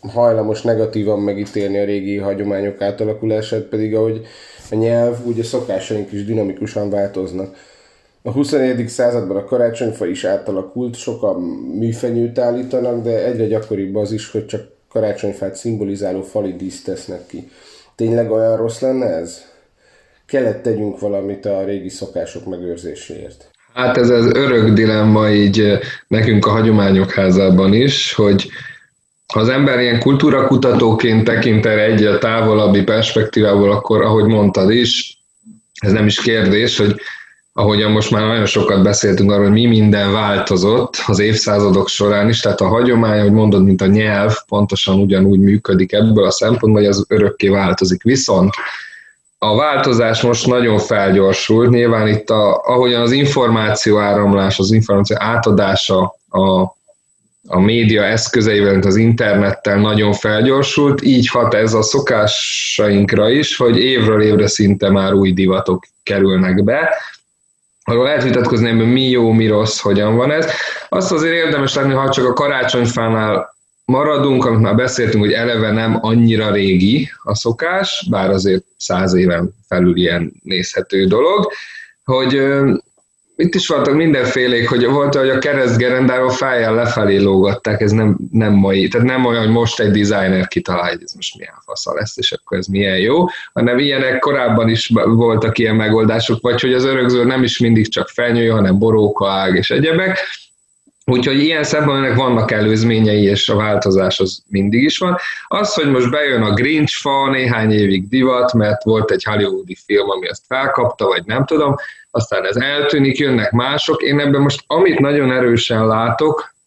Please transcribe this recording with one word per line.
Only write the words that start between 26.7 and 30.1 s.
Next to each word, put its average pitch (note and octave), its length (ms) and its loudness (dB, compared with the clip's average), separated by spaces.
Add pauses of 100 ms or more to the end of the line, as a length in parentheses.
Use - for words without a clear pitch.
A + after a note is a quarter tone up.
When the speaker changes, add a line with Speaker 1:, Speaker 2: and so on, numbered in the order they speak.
Speaker 2:
Házában F#2+ 640 4
is, C3 380 0
hogy G2+ 360 0 (840)
ha A2 80 -2
az A2+ 80 2
ember C3 320 0
ilyen A#2+ 200 0
kultúrakutatóként B2+ 1200 2